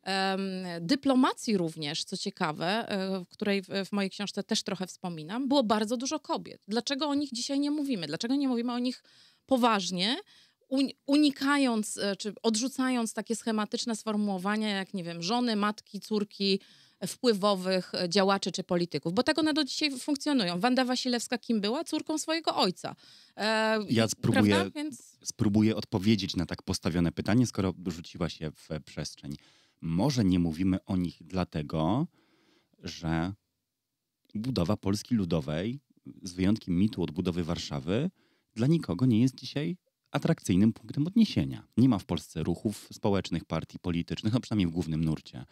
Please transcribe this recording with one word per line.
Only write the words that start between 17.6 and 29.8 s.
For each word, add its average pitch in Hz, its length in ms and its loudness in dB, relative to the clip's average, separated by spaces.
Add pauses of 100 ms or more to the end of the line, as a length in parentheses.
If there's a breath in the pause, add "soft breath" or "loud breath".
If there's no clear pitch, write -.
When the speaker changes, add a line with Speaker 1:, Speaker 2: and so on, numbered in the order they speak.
Speaker 1:
e, 185 140 -2
działaczy 190 440 4
czy - 120 -6
polityków? 175 500 0
Bo 240 80 2
tak 311 160 2
one 311 160 2
do 302 100 2
dzisiaj 277 340 -2
funkcjonują. 247 640 0
Wanda 254 240 4
Wasilewska 247 540 -2
kim 226 220 0
była? 233 240 -2
Córką 311 340 -4
swojego 320 380 -2
ojca. 208 400 0 (400 loud breath)
E, 220 420 0 (120)
Speaker 2:
Ja 113 140 4
Speaker 1:
i, 214 40 2
Speaker 2:
spróbuję, 104 460 4
Speaker 1:
prawda? 98 200 2
Więc 294 500 -10
Speaker 2:
spróbuję 107 520 2
odpowiedzieć 101 600 0
na 90 100 0
tak - 160 -8
postawione 85 500 0
pytanie, 113 340 2
skoro 95 280 -2 (120)
rzuciła 85 420 -6
się 78 220 -6
w - 180 -18 (160)
przestrzeń. 73 520 -10 (440 soft breath)